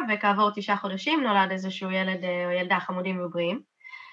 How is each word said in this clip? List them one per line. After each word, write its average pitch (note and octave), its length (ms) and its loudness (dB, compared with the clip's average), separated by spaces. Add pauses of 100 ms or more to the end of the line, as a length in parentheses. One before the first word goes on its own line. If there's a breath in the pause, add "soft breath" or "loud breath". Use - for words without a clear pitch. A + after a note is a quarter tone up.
וכעבור G#3 460 4
תשעה G3+ 220 0
חודשים G3+ 460 0
נולד G3 280 4
איזשהו F#3+ 400 -4
ילד, F#3 340 -2
אה, F3+ 220 0
או F3+ 40 -2
ילדה F3+ 300 2
חמודים F#3 400 -4
ובריאים. F3 400 -2 (520 loud breath)